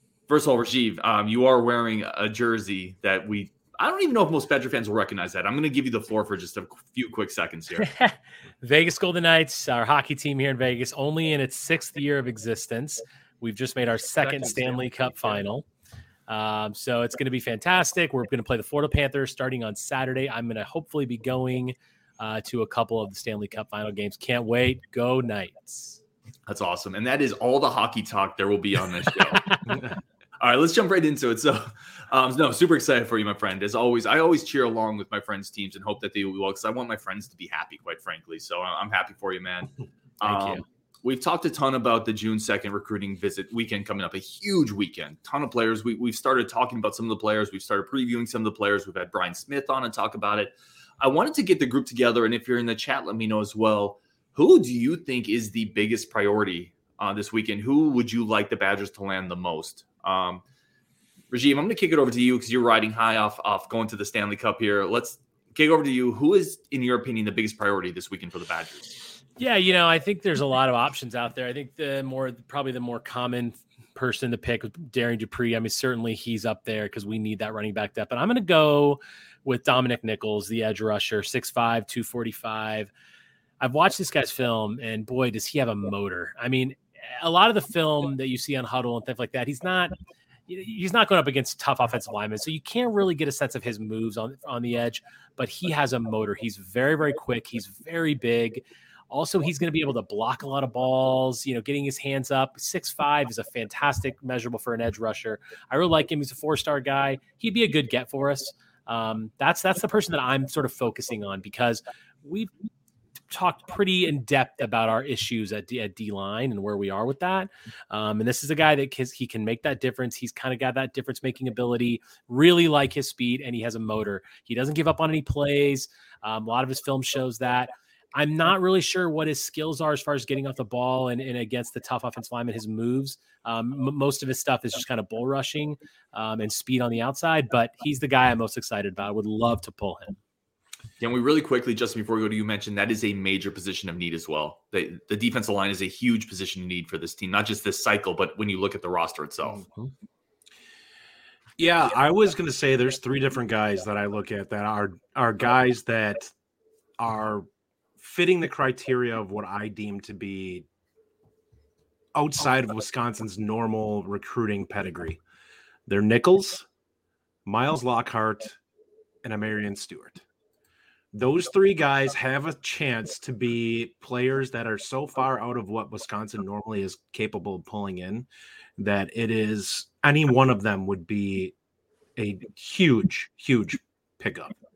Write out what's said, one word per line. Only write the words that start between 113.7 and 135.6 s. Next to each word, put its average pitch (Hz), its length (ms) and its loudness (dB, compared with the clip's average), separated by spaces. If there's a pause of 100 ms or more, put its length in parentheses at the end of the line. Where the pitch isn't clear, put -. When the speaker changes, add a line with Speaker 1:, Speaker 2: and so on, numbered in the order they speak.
Speaker 2:
in 147 180 0
depth 131 360 0
about 113 280 2
our 113 140 2
issues 113 500 -4
at 104 140 -8
D, 120 140 -8
at 104 140 -8
D 107 160 -8
line 104 400 -4
and 101 120 -4
where 104 140 -4
we 98 140 -2
are 101 160 -2
with 139 140 -4
that. 185 280 0 (420)
Um, 107 300 -2
and 113 80 0
this 127 160 -2
is 139 60 -4
a 156 40 2
guy 156 200 6
that 139 160 0
can, 127 240 -4
he 123 120 -6
can 110 180 -6
make 117 180 -2
that 139 180 -2
difference. 127 360 -4
He's 120 160 -10
kinda 131 240 -4
got 131 180 -2
that 131 180 -4
difference-making 127 560 -6
ability, 120 540 0 (260)
really 165 400 6
like 143 240 2
his 139 160 -4
speed, 123 320 -2
and 127 140 -8
he 113 80 -4
has 113 120 -4
a 117 40 -8
motor. 107 440 -4 (220)
He 117 100 -6
doesn't 135 200 0
give 151 140 2
up 160 120 2
on 160 80 2
any 156 140 0
plays. 143 640 0 (340)
Um, 110 240 -6
a - 20 -8
lot 120 140 2
of 127 60 -2
his 131 120 -4
film 135 220 -2
shows 127 360 -4
that. 123 320 0 (440)
I'm 147 220 0
not 175 240 4
really 185 220 4
sure 185 260 0
what 156 180 0
his 147 160 -2
skills 156 380 -6
are 156 120 2
as 139 100 -2
far 147 120 -2
as 131 120 -4
getting 135 200 -2
off 135 100 -6
the 127 80 -4
ball 127 440 0
and, 123 120 -2
and 127 180 -6
against 120 340 -4
the - 80 -8
tough - 240 -6
offensive 120 280 -8
lineman, 120 220 -4
his 107 140 -8
moves. 123 500 -2 (260)
Um, 117 280 -4
m-, 139 240 -2
most 139 260 2
of 139 60 -6
his 127 100 -2
stuff - 260 0
is 117 80 -2
just - 140 -8
kinda 113 160 -2
bull 110 240 -4
rushing, 143 500 -2 (360)